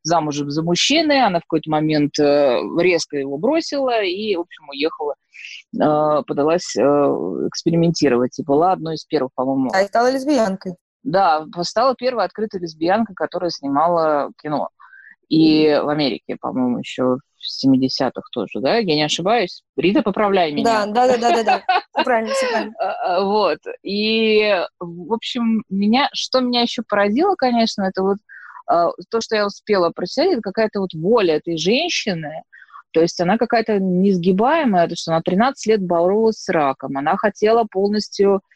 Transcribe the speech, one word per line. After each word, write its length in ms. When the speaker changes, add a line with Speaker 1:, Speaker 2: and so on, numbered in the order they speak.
Speaker 1:
замужем 480
за 120
мужчиной, 600
она 140
в 40
какой-то 280
момент, 480
э, 400
резко 380
его 200
бросила 640
и, 340
в 40
общем, 280
уехала, 460
э, 480
подалась, 500
э, 40
экспериментировать. 920
И 40
была 300
одной 220
из 100
первых, 300
по-моему. 380
Speaker 2:
А 100
и 40
стала 240
лесбиянкой. 640
Speaker 1:
Да, 420
стала 320
первой 300
открытой 360
лесбиянкой, 540
которая 360
снимала 800
кино. 280
И 380
в 60
Америке, 500
по-моему, 400
ещё 380
в 80
семидесятых 840
тоже, 300
да? 160
Я 180
не 80
ошибаюсь? 600
Рита, 260
поправляй 500
меня. 340
Speaker 2:
Да, 200
да, 0
да, 100
да, 140
да, 120
да. 240
Speaker 1:
<laughs> 260
Speaker 2:
Всё 120
правильно, 280
всё 160
правильно. 300
Speaker 1:
А, 380
а, 80
вот. 340
И, 720
в 340
общем, 560
меня, 440
что 280
меня 200
ещё 260
поразило, 480
конечно, 480
это 200
вот, 140
а, 240
то, 120
что 140
я 120
успела 440
прочитать, 420
это 80
какая-то 400
вот 120
воля 440
этой 200
женщины. 840
То 100
есть 200
она 160
какая-то 420
несгибаемая, 1080
то 60
есть 160
она 120
тринадцать 460
лет 180
боролась 580
с 60
раком, 480
она 200
хотела 480
полностью, 720